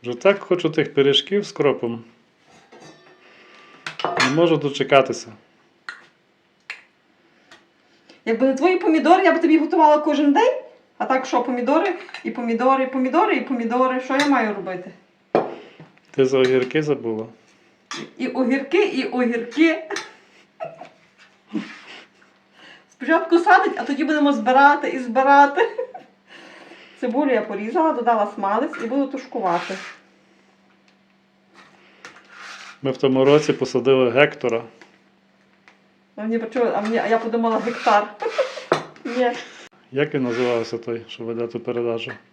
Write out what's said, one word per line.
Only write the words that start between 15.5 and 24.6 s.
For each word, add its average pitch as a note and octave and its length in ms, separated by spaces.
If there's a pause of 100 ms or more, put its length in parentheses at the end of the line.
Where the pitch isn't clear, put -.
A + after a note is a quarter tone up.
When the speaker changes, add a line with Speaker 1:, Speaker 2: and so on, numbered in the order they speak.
Speaker 1:
Ти C3+ 140
за C3 140
огірки B2+ 440
забула? A2+ 420 (920)
Speaker 2:
І B3+ 100
огірки, C4+ 580
і A#3+ 200
огірки. B3 800 (3000)
Спочатку E4 480
садить, F#4+ 380
а A3+ 60
тоді C#4 200
будемо D4 300
збирати C4+ 560